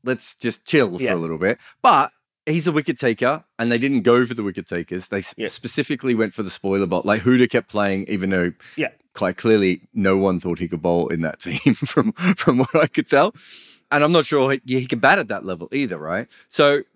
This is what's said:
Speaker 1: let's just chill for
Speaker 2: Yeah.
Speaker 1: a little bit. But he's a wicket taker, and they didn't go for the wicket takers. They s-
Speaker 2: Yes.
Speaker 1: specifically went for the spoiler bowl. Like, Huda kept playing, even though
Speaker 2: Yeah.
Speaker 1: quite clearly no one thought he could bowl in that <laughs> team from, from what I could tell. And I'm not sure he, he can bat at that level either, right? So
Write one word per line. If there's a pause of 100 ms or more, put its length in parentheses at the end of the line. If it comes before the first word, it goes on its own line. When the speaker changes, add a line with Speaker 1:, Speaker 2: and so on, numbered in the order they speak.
Speaker 1:
let's
just
chill
for
Speaker 2:
Yeah.
Speaker 1:
a
little
bit. (240)
But (340)
he's
a
wicket
taker, (160)
and
they
didn't
go
for
the
wicket
takers.
They
s-
Speaker 2:
Yes.
Speaker 1:
specifically
went
for
the
spoiler
bowl.
Like,
Huda
kept
playing,
even
though (220)
Speaker 2:
Yeah. (240)
Speaker 1:
quite
clearly (120)
no
one
thought
he
could
bowl
in
that
<laughs>
team
from,
from
what
I
could
tell. (540)
And
I'm
not
sure
he,
he
can
bat
at
that
level
either,
right? (220)
So (120)